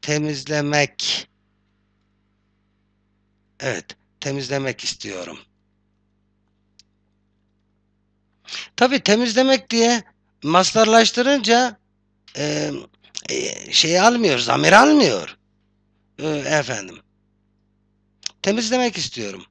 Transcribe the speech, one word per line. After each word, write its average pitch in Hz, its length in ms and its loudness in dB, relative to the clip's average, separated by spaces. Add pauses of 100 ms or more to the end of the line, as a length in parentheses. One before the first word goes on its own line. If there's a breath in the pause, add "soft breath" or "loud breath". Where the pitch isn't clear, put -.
Temizlemek. 147 1300 -4 (2250)
Evet, 120 360 -8 (240)
temizlemek 139 640 -6
istiyorum. 90 540 -10 (3500 loud breath)
Tabii 254 240 2
temizlemek 247 680 2
diye 233 340 2 (380)
mastarlaştırınca, 226 1400 2 (580)
e, 151 340 -4 (580)
e, - 440 -8
şey 170 280 2
almıyor, 214 380 4
zamir 135 340 2
almıyor. 214 680 4 (800)
E, 151 100 -6
efendim. 135 680 -4 (1400)
Temizlemek 226 560 -2
istiyorum. 101 520 -10